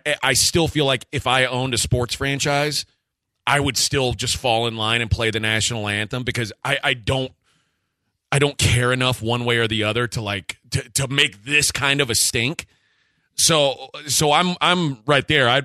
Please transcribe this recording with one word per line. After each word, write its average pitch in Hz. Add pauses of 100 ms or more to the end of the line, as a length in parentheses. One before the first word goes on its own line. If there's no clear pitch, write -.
(220)
I 135
still 160
feel 147
like 131
if 139
I 127
owned 127
a 110
sports 123
franchise, 143 (600)
I 139
would 139
still 127
just 120
fall 117
in 113
line 113
and 110
play 113
the 107
national 110
anthem 104
because 113 (140)
I, 135
I 139
don't, 131 (1000)
I 139
don't 143
care 123
enough 127
one 120
way 120
or 113
the 107
other 113
to, 117
like, 101 (140)
to, 131
to 135
make 135
this 143
kind 139
of 135
a 113
stink. 123 (680)
So, 139 (160)
so 147
I'm, 175
I'm 160
right 139
there. 143
I, 127